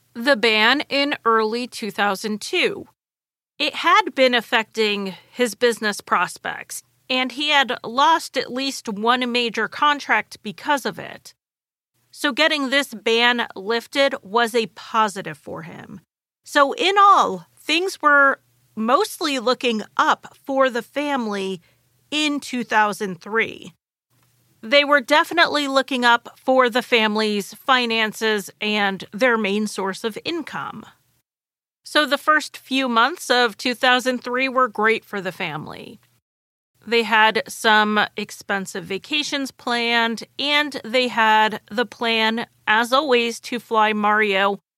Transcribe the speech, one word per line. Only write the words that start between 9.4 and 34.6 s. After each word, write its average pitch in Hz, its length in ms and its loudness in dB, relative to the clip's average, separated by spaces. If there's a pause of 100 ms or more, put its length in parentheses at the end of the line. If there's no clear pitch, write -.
contract - 720 -2
because 254 440 -4
of 175 120 -8
it. - 360 -16 (760)
So 294 220 -2
getting 294 380 0
this 277 240 0
ban 233 600 2
lifted 233 680 -2
was 226 320 -2
a 233 140 0
positive 196 680 -4
for 170 260 -14
him. - 380 -18 (420)
So 277 300 2
in 370 260 0
all, 233 560 4
things 349 460 -4
were 277 400 4 (340)
mostly 277 640 0
looking 240 440 -2 (120)
up - 480 -2
for 269 280 0
the 233 100 -6
family 214 800 -6 (500)
in 294 300 -2
two 247 240 -6
thousand 208 560 -2
three. 208 540 -4 (880)
They 285 220 4
were 285 180 4
definitely 302 640 2
looking 262 380 0
up - 320 2
for 254 320 2
the 233 120 -2
family's 214 720 0
finances 226 1080 0
and 202 540 -2
their 233 240 2
main 208 300 0
source 190 360 -6
of 220 220 -6
income. 214 640 -8 (960)
So 302 240 0
the 277 120 0
first 302 380 0
few 262 320 -2
months 240 420 0
of 247 260 2
two 254 180 -2
thousand 247 480 0
three 254 260 -4
were 254 200 0